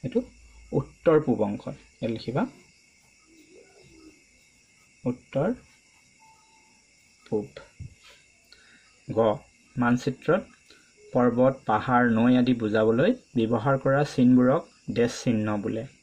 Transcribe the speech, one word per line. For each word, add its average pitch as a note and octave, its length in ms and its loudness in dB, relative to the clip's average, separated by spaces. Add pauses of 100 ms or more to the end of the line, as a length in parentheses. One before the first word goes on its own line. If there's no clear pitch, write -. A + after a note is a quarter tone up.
এইটো - 160 -2 (600)
উত্তৰ - 460 0
পূব A2 220 0
অংশত। - 280 -10 (240)
ইয়াত A2+ 120 -6
লিখিবা A#2 320 -6 (2500)
উত্তৰ C3+ 440 -6 (1800)
পূব। G#2+ 220 -6 (1600)
গ, G2+ 120 -4 (560)
মানচিত্ৰত B2+ 680 -2 (720)
পৰ্বত, B2 400 2 (120)
পাহাৰ, B2 380 2 (140)
নৈ A#2+ 200 4
আদি B2 160 2
বুজাবলৈ A2+ 580 2 (260)
ব্যৱহাৰ A#2 400 0
কৰা C#3 260 0
চিনবোৰক B2+ 600 4 (280)
ডেছ A#2 200 0 (120)
চিহ্ন G#2+ 240 -2 (140)
বোলে। G#2+ 220 -6 (200)